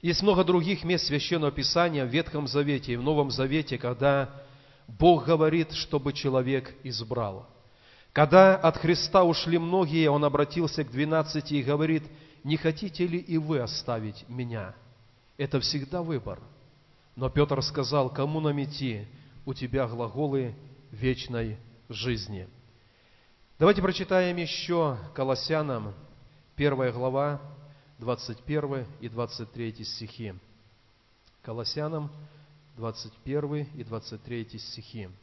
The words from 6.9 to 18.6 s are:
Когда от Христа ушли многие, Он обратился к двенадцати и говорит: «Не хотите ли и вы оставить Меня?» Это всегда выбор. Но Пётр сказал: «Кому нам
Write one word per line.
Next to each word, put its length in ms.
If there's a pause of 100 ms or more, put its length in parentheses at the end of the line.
Когда 460
от 200
Христа 460
ушли 340
многие, 520
Он 160
обратился 580
к 80
двенадцати 640
и 100
говорит: 400 (400)
«Не 140
хотите 500
ли 120
и 180
вы 220
оставить 680
Меня?» 460 (640)
Это 240
всегда 400
выбор. 400 (720)
Но 140
Пётр 320
сказал: 480
«Кому 320
нам 200